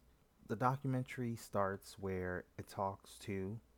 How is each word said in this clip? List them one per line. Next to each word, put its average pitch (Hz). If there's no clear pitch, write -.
The 120
documentary 127
starts 98
where 92
it 101
talks -
to 98